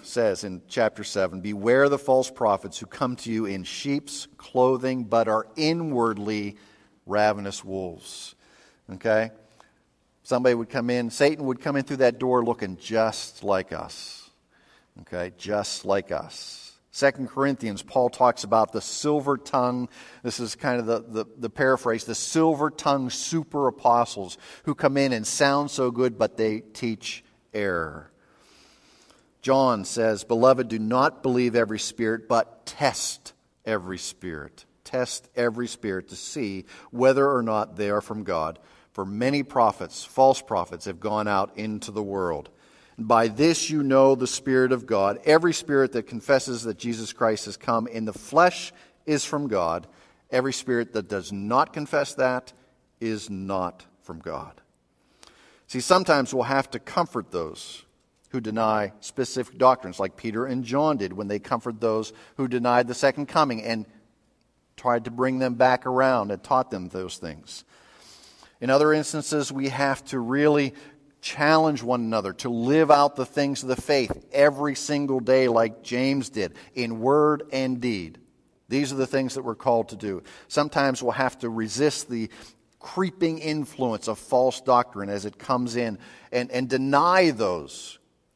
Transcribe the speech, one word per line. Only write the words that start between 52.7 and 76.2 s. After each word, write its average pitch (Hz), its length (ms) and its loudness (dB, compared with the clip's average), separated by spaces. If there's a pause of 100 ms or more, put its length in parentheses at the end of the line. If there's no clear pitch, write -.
is 110 300 -6
not 95 560 -6 (160)
from 82 160 -16
God. - 440 -12 (1080)
See, 127 120 -6
sometimes 160 540 4
we'll 127 100 0
have 135 280 0
to 120 80 -8
comfort - 520 -4
those - 540 -8 (460)
who 127 100 -4
deny 107 580 0
specific 120 600 -6
doctrines, 123 400 4
like 95 180 -4
Peter 113 280 -4
and 131 180 -4
John 143 340 0
did 95 160 -4
when 101 140 -6
they 101 100 -2
comforted 113 440 -6
those 110 320 -2 (240)
who 135 100 -2
denied 123 400 2
the 120 80 -6
second 139 320 0
coming 131 340 2
and 110 240 -6 (920)
tried 120 300 0
to 117 60 -10
bring 127 260 0
them 127 160 0
back 127 320 4
around 127 460 2
and 95 120 -6
taught 131 280 0
them 92 180 -8
those 92 280 -8
things. - 460 -14 (960)
In 123 120 0
other 151 200 6
instances, 151 600 -2
we 135 180 -4
have 135 360 -2
to 135 140 -6
really 139 540 2 (480)
challenge 151 600 2
one 123 180 0
another 113 320 -2
to 127 160 -8
live 139 420 4
out 143 240 6
the 127 100 -2
things 139 380 -2
of 131 60 -4
the 127 60 0
faith 131 560 0
every 143 440 4
single 143 440 -2
day 131 280 6
like 113 360 2
James 131 460 -2